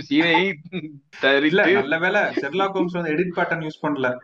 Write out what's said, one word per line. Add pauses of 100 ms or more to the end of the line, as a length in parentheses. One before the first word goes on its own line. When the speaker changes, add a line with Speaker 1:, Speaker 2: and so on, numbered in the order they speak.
Speaker 1:
சீனை (200)
Speaker 2:
இல்ல, (320)
Speaker 1:
தயாரித்து
Speaker 2:
நல்ல
வேளை
ஷெர்லாக்
ஹோம்ஸ்
வந்து
எடிட்
பேட்டர்ன்
யூஸ்
பண்ணல.